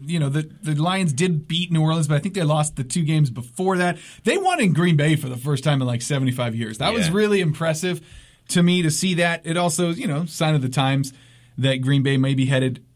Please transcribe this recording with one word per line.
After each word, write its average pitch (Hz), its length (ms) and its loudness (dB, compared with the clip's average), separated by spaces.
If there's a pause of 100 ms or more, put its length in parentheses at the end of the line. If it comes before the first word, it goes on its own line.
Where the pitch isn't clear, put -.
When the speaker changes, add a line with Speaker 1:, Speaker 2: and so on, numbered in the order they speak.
Speaker 1:
you 165 160 -4
know, 139 100 0
the, 156 140 -2 (180)
the 151 140 -2
Lions 175 380 0
did 170 340 0
beat 175 240 -2
New 160 100 2
Orleans, 160 260 2
but 151 80 2
I 139 40 4
think 196 160 -4
they 180 80 0
lost 151 320 0
the 139 80 -4
two 165 200 -2
games 151 280 2
before 185 460 -4
that. 175 200 0 (260)
They 302 140 2
won 359 240 0
in 180 120 4
Green 165 240 4
Bay 151 180 2
for 135 140 -4
the 123 80 -10
first 131 260 -4
time 143 180 0
in, 127 60 -2
like, 120 160 -4
seventy-five 127 500 -2
years. 113 240 -6
That 180 160 -2
was 208 140 0
Speaker 2:
Yeah. 170 80 0
Speaker 1:
really 208 260 2
impressive 165 600 -2 (480)
to 180 120 2
me 175 220 4
to 156 80 2
see 185 240 0
that. 170 320 0
It 165 100 -2
also, 175 360 0
you 254 140 -6
know, 156 180 -2
sign 156 280 0
of 143 80 2
the 127 80 -2
times 135 420 0 (460)
that 131 200 2
Green 135 260 2
Bay 139 140 2
may 135 160 2
be 131 140 0
headed 131 360 0 (120)